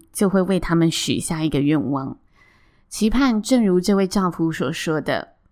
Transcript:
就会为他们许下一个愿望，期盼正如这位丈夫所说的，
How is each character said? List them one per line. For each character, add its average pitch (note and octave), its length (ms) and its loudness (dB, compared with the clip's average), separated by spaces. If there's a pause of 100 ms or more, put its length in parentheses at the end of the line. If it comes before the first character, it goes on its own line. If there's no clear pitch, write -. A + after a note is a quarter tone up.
(120)
就 G3+ 180 0
会 F#3+ 120 2
为 F#3 180 0
他 E3+ 160 -2
们 E3 160 4
许 - 280 -2
下 D#3+ 240 -4
一 D#3+ 60 0
个 D3 100 0
愿 C#3+ 320 0
望， C3+ 260 -6 (680)
期 G#3+ 220 -2
盼 A#3 320 2
正 A#3+ 240 2
如 F3+ 140 4
这 G3 160 2
位 G3 100 2
丈 F#3 260 -2
夫 E3 200 -2
所 D3+ 200 -4
说 D#3 280 -4
的， C3 300 -4 (220)